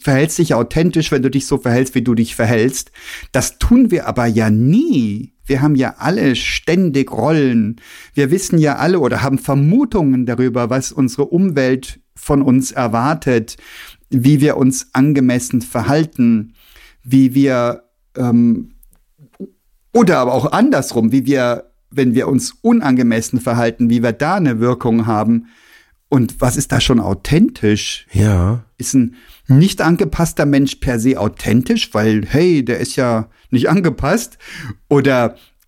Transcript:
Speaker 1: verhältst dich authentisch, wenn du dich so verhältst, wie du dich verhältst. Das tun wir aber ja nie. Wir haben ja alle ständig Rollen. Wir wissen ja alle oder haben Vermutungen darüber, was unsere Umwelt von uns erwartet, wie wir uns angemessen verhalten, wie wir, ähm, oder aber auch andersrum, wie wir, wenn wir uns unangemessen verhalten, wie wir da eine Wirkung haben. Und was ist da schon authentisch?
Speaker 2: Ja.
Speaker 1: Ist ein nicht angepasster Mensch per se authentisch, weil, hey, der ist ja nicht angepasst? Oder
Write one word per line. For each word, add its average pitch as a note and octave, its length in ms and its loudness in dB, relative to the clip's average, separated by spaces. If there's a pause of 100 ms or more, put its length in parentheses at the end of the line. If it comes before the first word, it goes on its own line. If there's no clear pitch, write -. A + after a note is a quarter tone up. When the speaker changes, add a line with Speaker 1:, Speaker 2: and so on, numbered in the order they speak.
Speaker 1:
verhältst C#3+ 380 0
dich E3 140 0
authentisch, D#3+ 600 -2
wenn C3+ 100 0
du C3 80 0
dich C3+ 160 -2
so C#3 100 -2
verhältst, C3 380 -2
wie B2+ 80 0
du A#2+ 140 0
dich A2+ 180 -2
verhältst. A#2+ 560 -2 (400)
Das - 300 -4
tun A#3+ 320 4
wir E3 160 -4
aber A#2 180 -2
ja A2 240 2
nie. B2+ 840 0 (140)
Wir C3+ 160 -2
haben D3 140 2
ja B2+ 220 -2
alle C#3 360 0
ständig D#3 760 -2
Rollen. B2 640 0 (360)
Wir C#3 200 0
wissen F3+ 260 -2
ja D3+ 200 0
alle F3 200 0
oder B2 240 -2
haben C3+ 160 -2
Vermutungen D3 880 0
darüber, A#2+ 440 -2
was C3 200 -4
unsere C#3 360 -2
Umwelt C#3 760 -2 (160)
von C#3+ 260 0
uns C3 300 0
erwartet, A#2+ 880 -2 (500)
wie C3+ 320 2
wir D3 160 2
uns C3 360 0
angemessen C3 680 0
verhalten, B2 920 -2 (500)
wie C3 320 2
wir, B2+ 480 0 (320)
ähm, A#2+ 560 0 (1200)
oder F#3 260 4
aber B2+ 160 0
auch C3 160 0
andersrum, C#3+ 640 0
wie C3 140 0
wir, B2 440 -2 (220)
wenn C3 240 0
wir B2+ 100 0
uns - 340 -2
unangemessen B2+ 800 0
verhalten, A#2 480 -2
wie A#2 140 2
wir A#2+ 80 0
da D3 240 -2
eine C#3+ 240 0
Wirkung A#2 480 0
haben. A2+ 400 0 (600)
Und B2 320 0
was B2 160 0
ist - 160 -4
da - 80 0
schon B2 180 2
authentisch? G#2+ 1120 -2
Speaker 2:
Ja. G2+ 520 0 (140)
Speaker 1:
Ist - 160 -8
ein B2+ 200 2 (360)
nicht D3+ 320 4
angepasster E3 640 0
Mensch C#3 300 0
per B2 220 -4
se B2 200 0
authentisch, A#2+ 720 -2
weil, G#2+ 340 0
hey, D#3 380 2
der A2+ 140 -4
ist - 180 -6
ja A#2 320 -2 (220)
nicht B2+ 180 0
angepasst? E3+ 720 -2 (500)
Oder C3 480 2 (320)